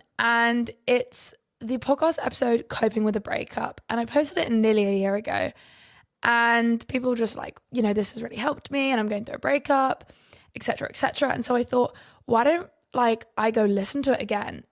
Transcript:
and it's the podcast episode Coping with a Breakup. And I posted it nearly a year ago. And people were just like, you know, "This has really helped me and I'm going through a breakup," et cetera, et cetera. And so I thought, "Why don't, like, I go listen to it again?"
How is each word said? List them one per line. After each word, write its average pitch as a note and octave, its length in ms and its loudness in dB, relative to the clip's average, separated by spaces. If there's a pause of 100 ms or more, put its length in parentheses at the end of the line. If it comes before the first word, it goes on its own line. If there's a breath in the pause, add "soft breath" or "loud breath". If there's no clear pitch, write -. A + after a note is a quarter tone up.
(160)
and A#3 540 2 (160)
it's - 480 -2 (260)
the A#3 180 -4
podcast D#4 440 0
episode A#3 460 0
Coping A3 340 0
with G#3+ 140 0
a G3+ 40 -2
Breakup. - 680 -6
And A3+ 100 -2
I A#3 60 -2
posted D4 340 0
it B3 140 0
nearly A3 320 4
a G3 120 0
year G3 200 0
ago. G3+ 340 -2 (720 soft breath)
And A#3 640 2
people B3+ 240 -2
were A#3+ 60 0
just A3+ 200 -2
like, - 220 -12 (140)
you A#3+ 100 0
know, G#3 100 2
"This G#3 200 0
has A3+ 100 -10
really B3 140 -10
helped C#4 340 -6
me C#4 220 0
and A#3 80 2
I'm G#3+ 80 -2
going G#3+ 160 -4
through - 100 -12
a - 60 -8
breakup," C#4 720 0 (420 soft breath)
et - 80 -12
cetera, - 260 -2
et - 80 -8
cetera. - 340 0
And A#3+ 140 -2
so B3 120 2
I A#3+ 80 0
thought, B3 320 0 (300 loud breath)
"Why A#3 180 4
don't, E4 260 2 (220)
like, A#3 340 2 (100)
I A3 140 2
go A3 140 2
listen G3+ 380 0
to C4+ 100 2
it - 100 0
again?" G#3 500 -6